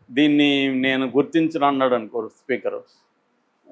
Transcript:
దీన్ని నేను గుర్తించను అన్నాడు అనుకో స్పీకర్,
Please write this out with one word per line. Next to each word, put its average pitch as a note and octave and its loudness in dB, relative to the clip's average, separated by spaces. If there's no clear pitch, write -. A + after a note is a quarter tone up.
దీన్ని C#3+ 2
నేను C3 0
గుర్తించను C#3+ 0
అన్నాడు C3+ 2
అనుకో A2 -6
స్పీకర్, G#2+ -6